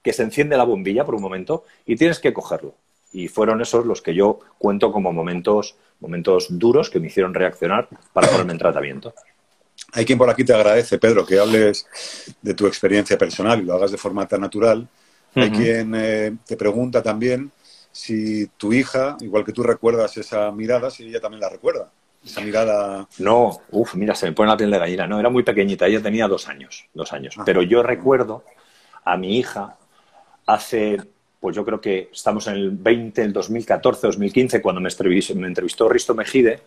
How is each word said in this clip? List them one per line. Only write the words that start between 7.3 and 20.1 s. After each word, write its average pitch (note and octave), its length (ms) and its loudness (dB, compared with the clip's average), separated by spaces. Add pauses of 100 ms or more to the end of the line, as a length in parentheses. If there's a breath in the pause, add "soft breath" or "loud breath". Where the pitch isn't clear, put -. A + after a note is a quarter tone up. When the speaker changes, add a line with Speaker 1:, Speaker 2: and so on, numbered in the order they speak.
Speaker 1:
reaccionar F2+ 540 -2 (260)
para F2+ 160 4
ponerme F2+ 240 2
en E2 60 -6
tratamiento. C#2+ 540 -2 (800)
Speaker 2:
Hay A2+ 120 0
quien B2+ 120 4
por B2 120 6
aquí B2 140 2
te B2 100 6
agradece, G#2+ 460 4
Pedro, A2 260 4
que F#2+ 140 4
hables G#2+ 480 4 (540 loud breath)
de G#2 120 -4
tu G2+ 140 2
experiencia G2 500 2
personal G2+ 440 0
y F2+ 40 -6
lo F2 100 -4
hagas F#2+ 160 0
de G2+ 60 -6
forma G2 300 -6
tan G2 140 -2
natural. A2 460 0 (480 soft breath)
Hay B2 140 4
Speaker 1:
Ujú. G#2+ 80 -2
Speaker 2:
quien, A2+ 380 0
eh, A2 400 -2 (100)
te - 120 -8
pregunta A#2 440 0
también B2 500 -2 (400 soft breath)
si G#2+ 560 -4 (100)
tu G#2 160 -2
hija, C3+ 480 0
igual G#2 240 -2
que G#2+ 80 -8
tú A#2+ 100 -2
recuerdas A2+ 540 0